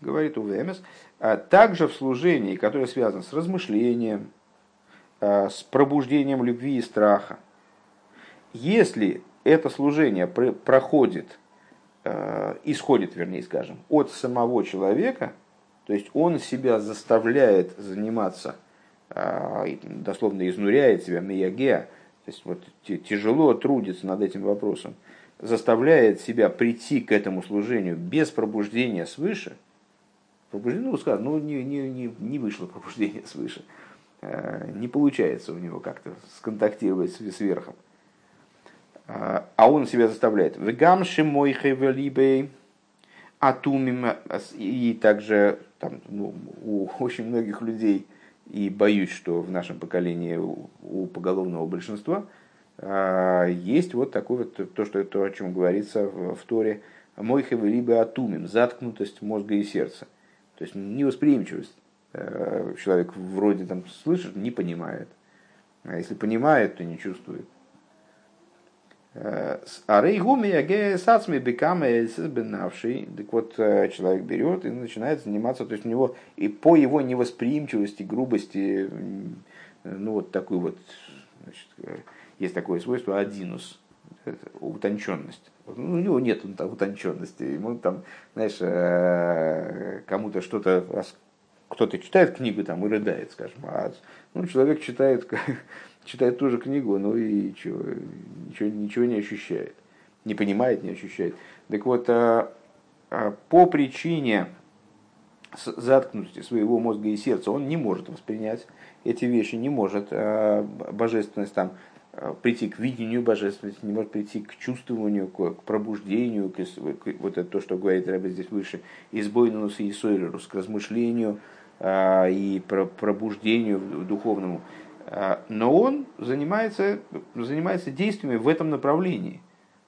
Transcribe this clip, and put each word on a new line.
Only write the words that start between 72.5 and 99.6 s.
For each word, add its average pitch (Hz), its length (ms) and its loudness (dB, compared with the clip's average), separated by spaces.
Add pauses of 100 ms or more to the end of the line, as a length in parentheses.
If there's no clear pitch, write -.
Так 104 160 -12
вот, 113 260 -2
э, 104 300 4
человек 95 340 0
берёт 180 420 -2
и 117 60 -6
начинает 123 540 -6
заниматься, 110 420 -4
то 110 60 -12
есть 104 120 -8
у 117 40 -6
него 123 260 0 (220)
и 101 100 -2
по 160 300 6
его 143 240 6
невосприимчивости, 123 1040 -2
грубости, 101 800 -2
м, 98 560 -10 (400)
ну 98 300 -8
вот 98 180 -4
такой 92 280 -2
вот, 85 200 -4 (640)
значит, - 240 -20 (120)
э, 50 180 -14 (420)
есть 90 160 -4
такое 87 240 -2
свойство 110 400 -4
адинус, 101 640 -8 (440)
это - 240 -12 (120)
утончённость. - 920 -6 (160)
Вот, - 100 -16
ну, 170 180 -4
у 170 60 0
него 175 200 2
нет 117 240 0
утончённости, 95 960 -6
ему 92 360 -6
там, 92 260 -4 (300)
знаешь, 110 260 -4
э, 87 1500 0
кому-то 104 340 -4
что-то 92 480 0
рас-, - 280 -8 (520)
кто-то - 300 -2
читает 175 380 4
книгу 101 260 -2
там 90 240 -4
и - 20 -2
рыдает, 104 440 -2
скажем, - 320 -14
а, - 280 -6 (420)
ну, 180 120 -4
человек 147 360 2
читает, 131 460 2 (380)
<laughs> - 380 -20
читает 123 340 0
ту 139 100 0
же 120 100 2
книгу, 127 400 -2
ну 104 180 0
и 104 380 0
чё, - 220 -8 (760)
ничего, 104 180 -4
ничего 107 360 -2
не 120 120 2
ощущает, - 580 -6 (500)